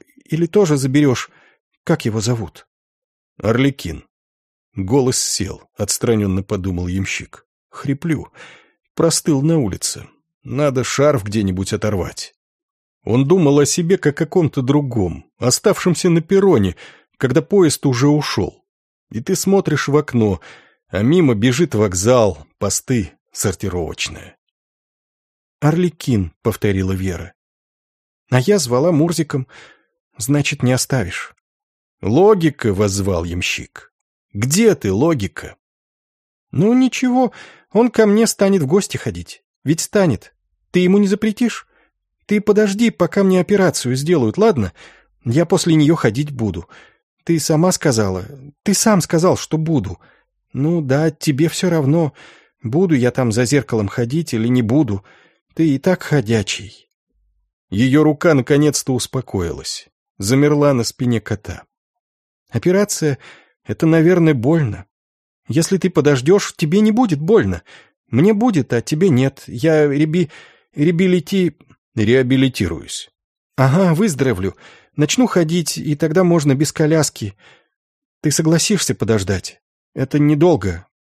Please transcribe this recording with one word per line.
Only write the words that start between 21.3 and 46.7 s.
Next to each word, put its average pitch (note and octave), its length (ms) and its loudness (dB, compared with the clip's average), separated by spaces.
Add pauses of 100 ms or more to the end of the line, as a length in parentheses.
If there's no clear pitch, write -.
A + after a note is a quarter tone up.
бежит B2+ 420 0
вокзал, G#2 680 2 (120)
посты, G#2 560 -4 (180)
сортировочная. F2 1080 -8 (1200)
«Арлекин», D3 800 0
повторила G2 520 -2
Вера. F#2 400 -8 (960)
«А - 100 4
я G3+ 200 2
звала C3 320 0
Мурзиком. D#3 560 -2 (680)
Значит, C#3 440 -2
не B2 100 2
оставишь». B2+ 600 -4 (680)
«Логика», D#3+ 720 2
воззвал G2 500 -2
ямщик. - 680 -8 (440)
«Где D#3+ 420 2
ты, G2+ 160 -4
логика?» A#2+ 640 -2 (960)
«Ну, G#3 220 2
ничего, B3+ 580 2 (400)
он A#3 180 2
ко A3 160 2
мне G#3+ 220 4
станет G3 340 0
в C3+ 60 -2
гости F#3+ 300 0
ходить. - 460 -10 (200)
Ведь D#3 180 -2
станет. F3 540 -2 (340)
Ты F3+ 100 0
ему F#3 200 4
не G#3 80 2
запретишь? G#3+ 600 -2 (600)
Ты G#3 140 0
подожди, G#3+ 500 2
пока F#3 320 0
мне F#3 160 4
операцию F3 560 0
сделают, C#3 420 0
ладно? E3+ 340 2 (540)
Я C#3 220 0
после E3+ 260 0
неё D#3 220 4
ходить C#3+ 360 -2
буду. G#2 380 -6 (540)